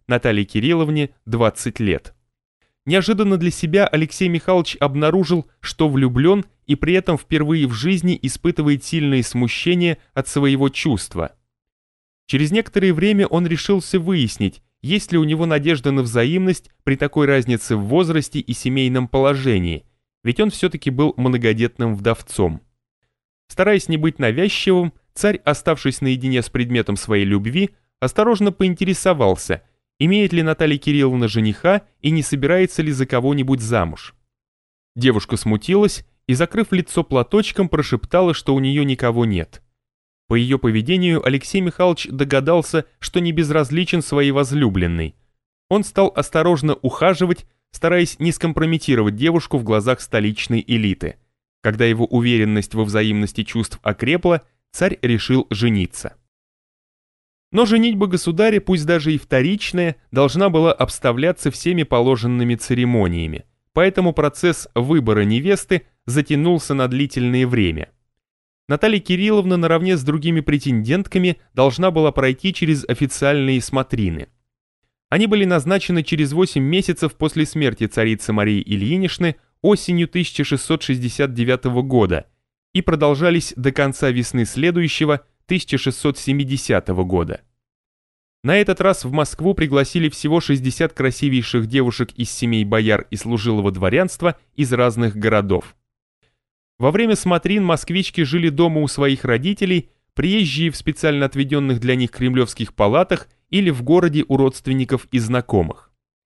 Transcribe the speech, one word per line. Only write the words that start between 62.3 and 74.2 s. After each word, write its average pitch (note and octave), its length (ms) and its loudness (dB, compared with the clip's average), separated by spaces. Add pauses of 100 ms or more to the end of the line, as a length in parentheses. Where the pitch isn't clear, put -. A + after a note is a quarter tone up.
церемониями, G#2 920 -2 (260)
поэтому F#3 400 2
процесс D3+ 640 -2
выбора A#2+ 480 2
невесты D3+ 640 0 (180)
затянулся D3 720 0
на C3 140 0
длительное B2+ 580 0
время. F2+ 420 0 (800)
Наталья G3+ 320 2
Кирилловна F#3 560 0
наравне E3+ 400 2
с C#3+ 60 -2
другими D#3 380 0
претендентками D3 960 0 (160)
должна C#3 360 2
была D#3 220 2
пройти C3 400 0
через D#3 340 0
официальные C3+ 760 0
смотрины. G#2+ 640 -4 (800)